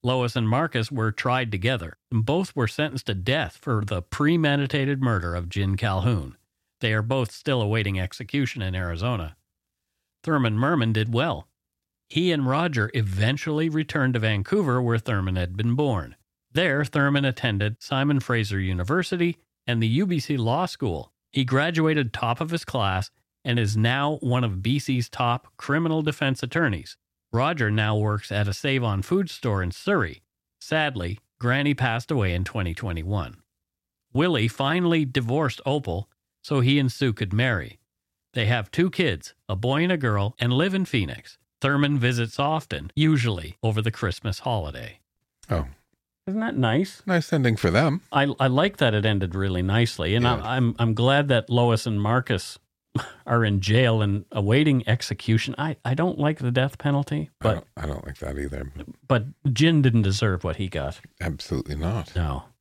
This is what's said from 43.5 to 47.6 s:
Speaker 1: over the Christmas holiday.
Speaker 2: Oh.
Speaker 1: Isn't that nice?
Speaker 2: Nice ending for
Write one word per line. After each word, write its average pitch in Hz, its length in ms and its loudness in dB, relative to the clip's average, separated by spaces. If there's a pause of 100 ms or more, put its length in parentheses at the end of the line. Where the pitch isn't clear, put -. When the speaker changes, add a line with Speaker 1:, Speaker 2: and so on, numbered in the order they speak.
Speaker 1:
over 110 200 0
the 110 80 0
Christmas - 480 -4
holiday. 73 600 -6 (500)
Speaker 2:
Oh. 76 160 0 (600)
Speaker 1:
Isn't 202 140 -4
that 226 160 -4
nice? 127 480 0
Speaker 2:
Nice 180 280 0
ending 123 240 2
for 90 140 2